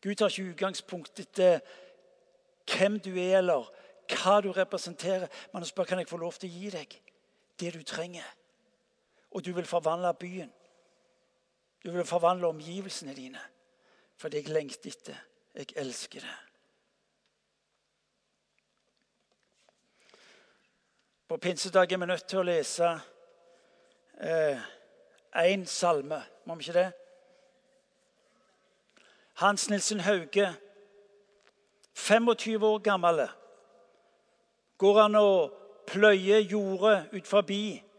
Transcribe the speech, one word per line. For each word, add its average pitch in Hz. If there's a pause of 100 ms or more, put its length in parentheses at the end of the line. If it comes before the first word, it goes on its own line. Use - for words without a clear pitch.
Gud 202
tar 202
ikke 190
utgangspunkt 185
etter 175 (1040)
hvem 202
du 185
er, 185
eller 165 (420)
hva 202
du 196
representerer, 175 (240)
men 175
han 160
spør, 185
«Kan 185
jeg 160
få 170
lov 165
til 190
å 170
gi 202
deg 156 (640)
det 170
du 160
trenger?» 170 (1080)
Og 170
du 180
vil 175
forvandle 170
byen. 180 (1300)
Du 175
vil 175
forvandle 175
omgivelsene 160
dine. 131 (760)
For 156
jeg 147
lengter 151
etter. - (360)
Jeg 139 (100)
elsker 127
det. 123 (4000)
På 165
pinsedag 180
er 185
vi 175
nødt 175
til 196
å 180
lese, 170 (1200)
eh, 156 (840)
en 185
salme. 151 (240)
Må 165
vi 160
ikke 139
det? 185 (2500)
Hans 202
Nilsen 202
Hauge, 185 (1400)
femogtyve 220
år 214
gammel, 175 (1500)
går 202
han 208
og 196 (340)
pløyer 202
jordet 196
ut 190
forbi 196 (160)